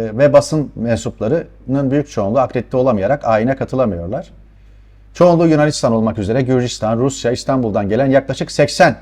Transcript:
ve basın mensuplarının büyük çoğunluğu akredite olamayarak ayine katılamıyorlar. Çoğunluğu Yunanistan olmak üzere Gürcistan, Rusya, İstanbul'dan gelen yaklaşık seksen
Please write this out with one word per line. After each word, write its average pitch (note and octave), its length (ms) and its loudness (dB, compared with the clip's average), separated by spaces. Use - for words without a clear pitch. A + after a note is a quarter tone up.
ve C#3 140 4
basın C#3+ 420 0
mensuplarının A#2+ 1160 -4
büyük C#3 200 -2
çoğunluğu G#2+ 280 -2
akredite B2 380 -2
olamayarak B2+ 480 0
ayine A2+ 320 0
katılamıyorlar. A2+ 720 -4
Çoğunluğu E3+ 320 4
Yunanistan D3 460 2
olmak A2 260 -2
üzere A2 240 0
Gürcistan, B2 560 -2
Rusya, B2+ 340 -2
İstanbul'dan A2 560 -2
gelen A#2+ 180 0
yaklaşık C3+ 460 -2
seksen D3+ 500 2